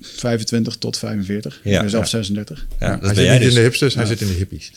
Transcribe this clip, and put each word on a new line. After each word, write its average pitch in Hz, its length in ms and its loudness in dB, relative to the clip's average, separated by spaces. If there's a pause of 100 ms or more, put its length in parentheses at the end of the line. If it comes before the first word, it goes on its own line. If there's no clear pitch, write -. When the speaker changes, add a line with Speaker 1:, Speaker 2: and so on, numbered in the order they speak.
Speaker 1:
vijfentwintig 117 760 -2
tot - 220 -6
vijfenveertig. 104 680 -6
Speaker 2:
Ja. 101 100 2
Speaker 1:
Ik 85 60 4
ben 104 100 0
zelf 110 200 0
Speaker 2:
Ja. 117 80 0
Speaker 1:
zesendertig. 104 480 -6 (140)
Speaker 2:
Ja, - 60 -2
Speaker 1:
Ja. 95 100 0
Speaker 2:
dat - 40 -6
Speaker 3:
Hij 95 80 0
Speaker 2:
ben 104 80 2
Speaker 3:
zit - 80 6
Speaker 2:
jij 92 100 6
Speaker 3:
niet 123 80 6
Speaker 2:
dus. 123 120 4
Speaker 3:
in 120 40 6
de 113 80 8
hipsters, 127 280 2
hij 123 80 -2
Speaker 1:
Ja. 107 60 0
Speaker 3:
zit 110 120 -2
in 107 60 -2
de 95 60 0
hippies. 87 440 -6